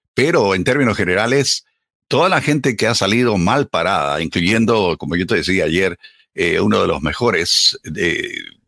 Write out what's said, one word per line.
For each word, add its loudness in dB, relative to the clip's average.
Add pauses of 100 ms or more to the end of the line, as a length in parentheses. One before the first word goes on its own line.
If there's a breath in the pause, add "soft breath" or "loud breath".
(120)
pero 2
en 0
términos 2
generales, 0 (440)
toda 2
la 0
gente 0
que 0
ha 2
salido 2
mal 0
parada, -2
incluyendo, 0
como -6
yo -2
te 0
decía 0
ayer, 0 (360 loud breath)
eh, -2
uno 2
de 0
los -4
mejores, 0 (180)
eh, -2 (400)